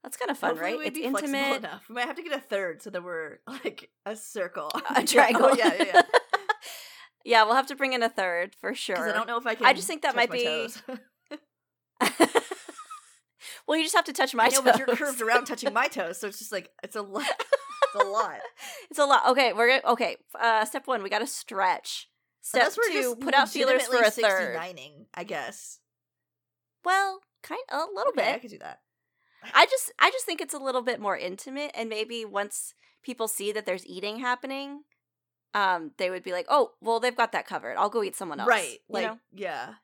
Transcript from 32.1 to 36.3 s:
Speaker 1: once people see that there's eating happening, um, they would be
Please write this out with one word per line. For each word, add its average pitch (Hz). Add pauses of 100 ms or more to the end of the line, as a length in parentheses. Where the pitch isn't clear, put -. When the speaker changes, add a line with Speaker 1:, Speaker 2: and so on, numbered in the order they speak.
Speaker 1:
once 202 (280)
people 247
see 202
that 214
there's 180
eating 202
happening, 269 (720)
um, 180
they 185
would 185
be 185